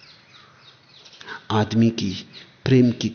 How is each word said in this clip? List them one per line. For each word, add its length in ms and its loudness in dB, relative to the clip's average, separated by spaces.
आदमी 400 2
की 220 -6
प्रेम 280 4
की 220 -6